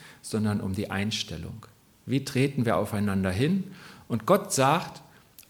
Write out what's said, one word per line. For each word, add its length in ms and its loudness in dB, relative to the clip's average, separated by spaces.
sondern 380 0
um 140 -2
die 160 -4
Einstellung. 760 -4
Wie 180 0
treten 400 0
wir 120 2
aufeinander 540 0
hin? 420 0
Und 180 -4
Gott 260 4
sagt, 500 2